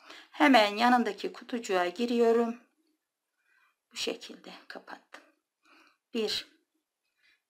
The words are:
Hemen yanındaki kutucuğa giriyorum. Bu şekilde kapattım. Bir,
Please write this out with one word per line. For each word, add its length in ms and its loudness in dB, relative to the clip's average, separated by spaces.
Hemen 460 4
yanındaki 560 0
kutucuğa 540 -4
giriyorum. 720 0
Bu 40 -16
şekilde 540 -10
kapattım. 540 -20
Bir, 340 -4